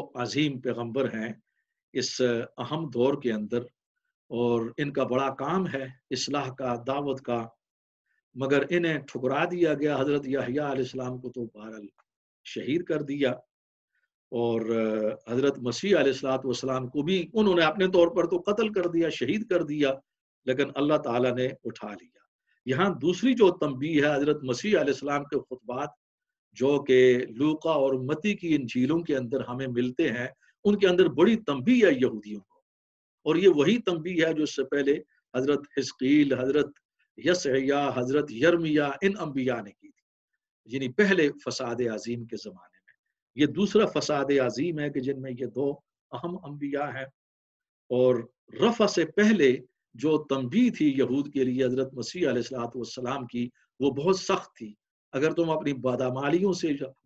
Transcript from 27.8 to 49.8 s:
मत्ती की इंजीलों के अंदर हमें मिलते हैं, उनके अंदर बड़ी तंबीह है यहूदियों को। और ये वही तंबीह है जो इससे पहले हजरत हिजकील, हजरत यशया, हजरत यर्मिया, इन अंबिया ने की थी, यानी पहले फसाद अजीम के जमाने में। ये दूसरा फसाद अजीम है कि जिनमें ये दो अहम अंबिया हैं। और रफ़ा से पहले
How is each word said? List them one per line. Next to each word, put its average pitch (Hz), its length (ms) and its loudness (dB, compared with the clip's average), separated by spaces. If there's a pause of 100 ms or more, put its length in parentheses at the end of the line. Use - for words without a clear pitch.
मत्ती 151 340 -2
की 165 200 0
इंजीलों 135 480 0
के 156 100 -2
अंदर 127 280 -2
हमें 123 260 -6
मिलते 123 420 0
हैं, 123 240 -6 (320)
उनके 202 220 4
अंदर 180 220 6
बड़ी 185 260 4 (140)
तंबीह 190 380 4
है 160 140 6
यहूदियों 107 380 -4
को। - 240 -20 (640)
और 156 120 2
ये 190 120 6
वही 160 300 4
तंबीह 170 480 0
है 160 60 0
जो 151 100 0
इससे 143 200 -4
पहले 143 300 0 (400)
हजरत 135 300 0 (140)
हिजकील, 139 560 2
हजरत 135 400 0 (440)
यशया, 135 720 2
हजरत 131 420 0
यर्मिया, 151 720 2
इन 196 120 2
अंबिया 135 460 -4
ने 98 100 -14
की - 180 -20
थी, - 160 -20 (640)
यानी 131 200 -4
पहले 185 400 4 (160)
फसाद 120 360 -6
अजीम 117 440 -4
के 113 120 -12
जमाने - 400 -16
में। - 160 -20 (440)
ये 147 100 2
दूसरा 196 380 2
फसाद 143 460 -2
अजीम 139 480 0
है 147 100 -4
कि 143 120 -6
जिनमें 131 300 -6
ये 123 160 -8
दो 139 240 -4 (400)
अहम 170 240 -8
अंबिया 143 520 -8
हैं। 131 200 -10 (840)
और 123 380 4 (260)
रफ़ा 226 320 4
से 165 180 2
पहले 196 460 6 (440)